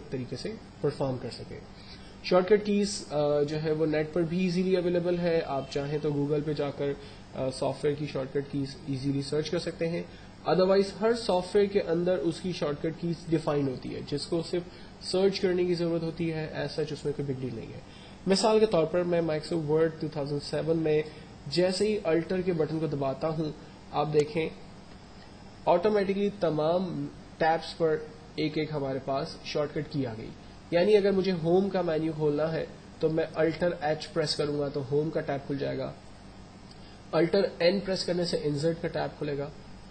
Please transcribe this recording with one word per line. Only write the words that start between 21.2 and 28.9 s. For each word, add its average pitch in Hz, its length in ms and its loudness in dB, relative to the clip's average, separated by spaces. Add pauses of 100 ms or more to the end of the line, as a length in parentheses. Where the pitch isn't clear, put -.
जैसे 185 380 2
ही 214 120 2
Alter 170 440 2
के 180 100 2
बटन 160 260 0
को 156 80 0
दबाता 139 400 -2
हूँ, 156 260 -2 (400)
आप 147 140 2
देखें 151 420 2 (1200)
automatically 196 640 4
तमाम 160 760 0 (340)
tabs 165 340 2
पर 156 340 2 (320)
एक 151 180 -2
एक 151 160 -2
हमारे 135 260 -2